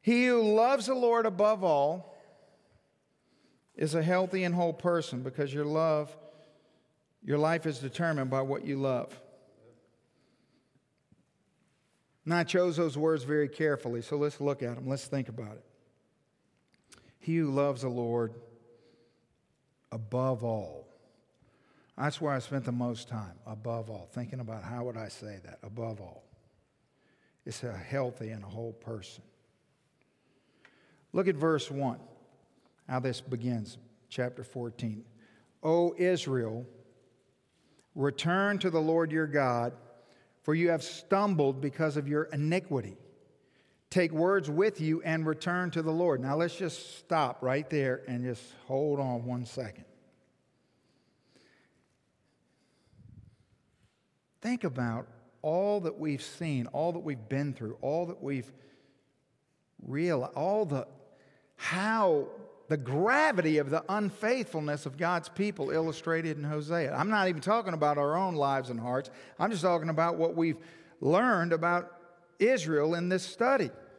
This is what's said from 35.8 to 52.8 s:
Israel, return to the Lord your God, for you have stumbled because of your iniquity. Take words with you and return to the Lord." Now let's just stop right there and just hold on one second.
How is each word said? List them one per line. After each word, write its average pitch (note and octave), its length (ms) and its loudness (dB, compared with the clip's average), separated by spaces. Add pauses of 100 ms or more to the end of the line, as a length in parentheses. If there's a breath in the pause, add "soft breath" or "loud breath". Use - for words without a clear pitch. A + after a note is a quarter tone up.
Israel, B2+ 680 0 (1300 soft breath)
return F3 640 2
to F#3 100 0
the E3 100 2
Lord D#3+ 300 2
your D#3+ 160 0
God, B2+ 500 2 (680 soft breath)
for D3+ 120 0
you E3+ 160 4
have D#3+ 140 2
stumbled E3 760 2
because D3 360 0
of D3 100 -2
your D3 200 0
iniquity. D3 720 -2 (920 soft breath)
Take E3+ 220 4
words E3+ 360 4
with F#3 320 2
you D#3+ 220 2
and D#3+ 240 0
return F3 460 -2
to E3 100 -2
the D#3 80 0
Lord." D#3+ 300 2
Now C3+ 160 0
let's E3+ 200 0
just - 420 -8
stop D3 440 0
right C3+ 260 0
there C3 380 0
and B2 160 -4
just B2 320 -8 (120)
hold C#3+ 340 0
on B2 240 -2
one B2 220 -6
second. A#2 380 -10 (4000 soft breath)